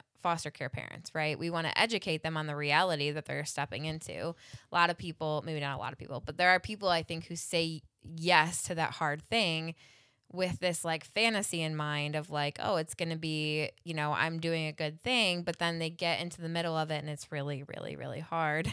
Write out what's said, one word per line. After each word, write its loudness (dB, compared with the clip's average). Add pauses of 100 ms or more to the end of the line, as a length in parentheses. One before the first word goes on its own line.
(200)
foster 0
care -6
parents, -10
right? 0
We -2
wanna 0
educate 2
them -2
on -2
the -2
reality 4
that -4
they're -4
stepping -4
into. -6
A -4 (400)
lot 6
of -2
people, -2
maybe -2
not -2
a -8
lot -6
of -12
people, -8
but -8
there 6
are 8
people, -2
I 6
think, -6
who -8
say 0 (360)
yes 6
to -2
that 0
hard 0
thing 0 (560)
with -2
this, 0
like, -2
fantasy 0
in 0
mind -2
of, -4
like, -2
"Oh, 2
it's -2
gonna -4
be, -2 (120)
you -6
know, 0
I'm 0
doing 0
a -2
good -4
thing," 2
but -2
then 0
they 0
get 0
into -6
the -4
middle 0
of 0
it 0
and -6
it's -8
really, -2
really, -8
really -6
hard. 0